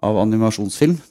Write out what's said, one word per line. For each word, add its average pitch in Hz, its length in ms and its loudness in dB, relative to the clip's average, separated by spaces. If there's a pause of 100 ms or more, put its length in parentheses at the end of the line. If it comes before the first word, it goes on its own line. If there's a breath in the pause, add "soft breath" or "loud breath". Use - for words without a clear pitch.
av 107 160 0
animasjonsfilm. 110 720 0 (140)